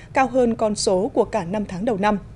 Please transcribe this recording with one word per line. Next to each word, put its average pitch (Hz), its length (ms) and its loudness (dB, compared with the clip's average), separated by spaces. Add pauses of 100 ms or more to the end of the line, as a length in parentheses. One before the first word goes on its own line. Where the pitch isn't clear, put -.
(140)
cao 262 140 4
hơn 240 280 2
con 214 200 0
số 202 380 0
của 233 120 2
cả 196 200 -2
năm 202 200 -4
tháng 190 200 -8
đầu 233 120 0
năm. 202 220 2 (160)